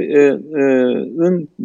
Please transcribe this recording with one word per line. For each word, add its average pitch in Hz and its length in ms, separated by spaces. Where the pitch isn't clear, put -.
e, - 40
e, 143 280
ın, 175 300